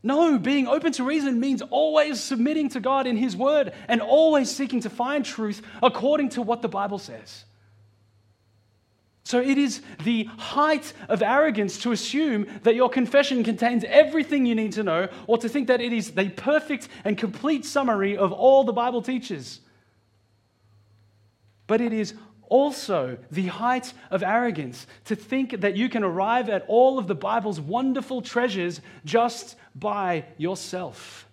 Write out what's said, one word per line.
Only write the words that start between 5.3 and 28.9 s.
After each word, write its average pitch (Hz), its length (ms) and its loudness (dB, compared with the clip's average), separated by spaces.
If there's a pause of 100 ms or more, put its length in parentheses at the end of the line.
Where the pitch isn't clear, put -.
according 262 480 2
to 240 120 -6
what 233 200 -2
the 226 60 -2
Bible 196 300 -6
says. - 460 -16 (1800)
So 247 160 0
it 262 160 2
is 277 260 0 (200)
the 220 220 -2
height 294 680 -2 (160)
of 190 140 2
arrogance 220 600 2
to 240 100 0
assume 240 540 0 (180)
that 214 100 6
your 247 160 4
confession 262 540 2
contains 233 400 0
everything 294 600 4
you 233 120 2
need 220 160 -2
to 214 100 -4
know 175 260 0 (200)
or 233 100 4
to 233 100 -2
think 240 200 -2
that 247 120 4
it 240 120 -4
is 220 180 -4
the 196 200 0
perfect 294 580 -2 (160)
and 220 120 0
complete 254 480 -2
summary 208 520 0
of 185 160 2
all 269 320 6
the 233 80 -2
Bible 240 300 -2
teaches. 220 580 -8 (2000)
But 226 120 2
it 233 120 -2
is 214 220 -4 (340)
also 202 680 0 (140)
the 180 160 -2
height 240 480 -2 (160)
of 190 140 -2
arrogance 185 640 -2 (160)
to 220 100 -4
think 262 460 -4
that 196 160 0
you 240 120 0
can 226 140 -2
arrive 202 480 0
at 190 160 -2
all 262 320 4
of 202 80 -4
the 190 80 -2
Bible's 196 460 -4
wonderful 254 600 -2
treasures 196 600 -2 (240)